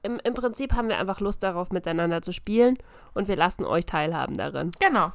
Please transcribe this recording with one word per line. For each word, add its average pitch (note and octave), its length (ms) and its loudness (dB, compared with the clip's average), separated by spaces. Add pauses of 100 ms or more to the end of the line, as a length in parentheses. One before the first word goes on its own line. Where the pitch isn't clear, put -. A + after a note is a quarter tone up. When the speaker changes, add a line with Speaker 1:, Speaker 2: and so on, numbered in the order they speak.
Speaker 1:
im, A#3+ 220 -4
im A#3 80 0
Prinzip B3 400 -2
haben A#3 160 2
wir - 100 0
einfach F#3+ 220 -2
Lust G3+ 200 0
darauf, F3+ 300 -2
miteinander E3+ 500 0
zu F3 120 -6
spielen A#3+ 440 4 (360)
und G3 160 -2
wir F#3+ 80 0
lassen E3+ 260 0
euch E3+ 220 0
teilhaben D3+ 500 -2
daran. C#3+ 360 -4 (100)
Speaker 2:
Genau, A3+ 340 4